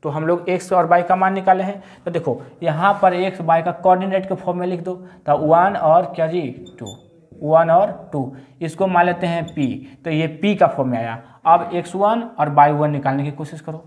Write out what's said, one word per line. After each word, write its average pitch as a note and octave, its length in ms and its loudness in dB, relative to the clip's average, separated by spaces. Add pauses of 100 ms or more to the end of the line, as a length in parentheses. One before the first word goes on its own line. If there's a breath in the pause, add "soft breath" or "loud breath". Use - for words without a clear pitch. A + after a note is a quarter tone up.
तो D#3 60 -6
हम D#3 180 -6
लोग F3 220 -2
एक्स F#3 240 -4
और F3 120 4
वाई F3 180 4
का F3+ 120 2
मान F#3+ 180 0
निकाले F#3+ 300 2
हैं। G3+ 180 -8 (240 loud breath)
तो F3 60 -6
देखो D#3+ 280 -4 (240 loud breath)
यहाँ E3+ 380 0
पर F#3 140 6
एक्स F#3 260 -4
वाई E3 200 2
का E3+ 120 -4
कोऑर्डिनेट F#3+ 540 0
के F#3+ 80 -4
फॉर्म F3+ 240 -6
में F3+ 80 -4
लिख F3 140 -4
दो, F#3 120 -8
तो - 440 -4
वन E3 400 4
और E3 280 4
क्या D#3+ 220 -4
जी, E3+ 140 -2 (380)
टू, A2+ 60 -12 (580)
वन D#3+ 280 4
और F#3 200 4 (200)
टू, C3+ 240 -6 (260 loud breath)
इसको E3+ 260 -2
मान F3+ 180 4
लेते F3 220 -2
हैं E3+ 180 -2
पी, C3 600 -6
तो E3+ 40 -8
ये D#3 180 0 (100)
पी G3+ 180 0
का F3 120 4
फॉर्म C3 220 -2
में A#2+ 80 -4
आया। A2+ 240 -8 (260 soft breath)
अब E3+ 260 4
एक्स F3 220 -6
वन G#3+ 340 0 (100)
और D3+ 120 0
वाई D3 200 6
वन D3 200 0
निकालने C#3 320 -2
की C#3+ 100 -6
कोशिश D#3 280 -14
करो D#3 260 -14